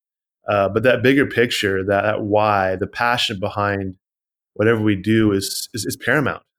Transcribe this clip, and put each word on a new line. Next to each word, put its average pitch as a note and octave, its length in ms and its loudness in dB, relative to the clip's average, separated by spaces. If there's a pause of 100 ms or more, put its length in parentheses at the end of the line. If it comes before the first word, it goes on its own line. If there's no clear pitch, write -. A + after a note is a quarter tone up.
(480)
Uh, G2+ 200 2
but A2 140 0
that B2 200 2
bigger C3+ 240 4
picture, G2+ 580 -2
that, G2 180 0
that G#2 200 -2
why, G#2 520 2
the F#2 140 -4
passion A#2+ 500 -2
behind G2 580 -4 (580)
whatever A2 260 2
we G#2+ 160 2
do G#2+ 340 2
is, - 420 -4
is, G#2+ 120 -8
is A#2+ 120 -6
paramount. A#2+ 460 -2 (160)